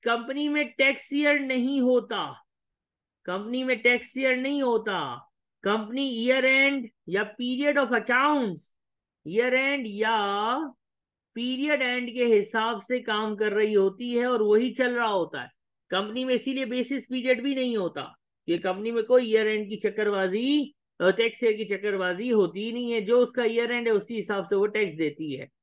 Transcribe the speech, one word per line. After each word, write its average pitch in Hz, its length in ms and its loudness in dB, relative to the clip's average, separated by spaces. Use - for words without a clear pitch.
कंपनी 262 460 -2
में 294 220 0
टैक्स 269 420 0
ईयर 294 260 2
नहीं 262 420 0
होता, 226 640 0
कंपनी 214 380 -4
में 254 160 0
टैक्स 240 380 0
ईयर 262 200 2
नहीं 277 240 -2
होता, 202 680 -2
कंपनी 220 460 -2
ईयर 254 360 0
एंड 269 440 2
या 208 320 -2
period 262 460 0
of 220 60 -2
accounts, 247 640 2
ईयर 233 260 2
एंड 269 340 0
या 214 680 0
Period 262 460 -2
and 247 320 -2
के 247 120 0
हिसाब 220 560 2
से 247 180 -4
काम 214 360 -4
कर 208 180 0
रही 214 200 2
होती 208 420 2
है 240 120 2
और 240 140 0
वही 214 300 4
चल 247 220 0
रहा 233 140 0
होता 170 340 -2
है। 120 80 -12
Company 208 360 -2
में 254 100 2
इसीलिए 262 300 -2
basis 247 400 -4
period 247 380 0
भी 277 120 -2
नहीं 247 220 -2
होता, 165 380 -6
कि 170 120 0
company 190 340 -4
में 226 120 0
कोई 247 280 4
year 220 160 4
end 214 220 -2
की 214 60 -6
चक्करबाजी, 208 1000 0
अ, 180 100 6
tax 226 320 0
year 220 100 4
की 214 120 -4
चक्करबाजी 190 640 -2
होती 202 340 2
ही 226 80 -6
नहीं 240 200 -4
है। 226 100 0
जो 233 180 4
उसका 247 260 2
year 233 260 0
एंड 240 160 -2
है 226 60 4
उसी 208 220 0
हिसाब 202 300 -4
से 208 100 0
वो 196 100 4
tax 208 300 -2
देती 151 400 -4
है। 127 140 -14